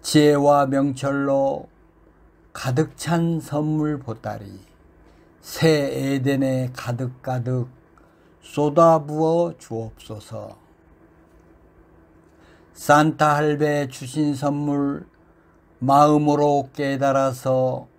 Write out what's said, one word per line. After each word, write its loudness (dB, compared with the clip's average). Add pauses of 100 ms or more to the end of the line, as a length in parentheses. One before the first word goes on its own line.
지혜와 4
명철로 -2 (840)
가득 -2
찬 -2
선물 -4
보따리, -12 (800)
새 -2
에덴에 -2
가득가득 -6 (720)
쏟아부어 2
주옵소서. -12 (2250)
산타 4
할배 0
주신 -4
선물 -4 (760)
마음으로 4
깨달아서 -2 (100)